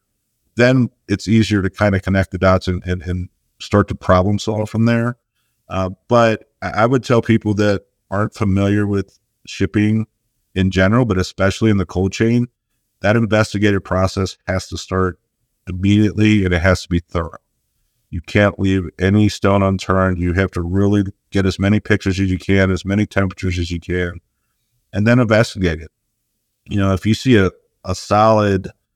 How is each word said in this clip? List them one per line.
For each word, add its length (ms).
then 340
it's 200
easier 340
to 80
kind 260
of 60
connect 300
the 80
dots 280
and, 180
and, 180
and 260
start 300
to 60
problem 440
solve 300
from 160
there. 320
Uh, 240
but 420
I, 80
I 180
would 160
tell 180
people 340
that 280
aren't 240
familiar 540
with 320
shipping 600
in 160
general, 340
but 120
especially 520
in 80
the 80
cold 260
chain, 360
that 140
investigative 680
process 540
has 200
to 100
start 420
immediately 760
and 100
it 80
has 200
to 80
be 100
thorough. 380
You 120
can't 380
leave 380
any 320
stone 320
unturned. 560
You 160
have 180
to 100
really 420
get 160
as 140
many 200
pictures 400
as 120
you 80
can, 320
as 120
many 220
temperatures 540
as 100
you 100
can, 400
and 140
then 140
investigate 600
it. 120
You 120
know, 140
if 120
you 80
see 240
a, 140
a 80
solid, 760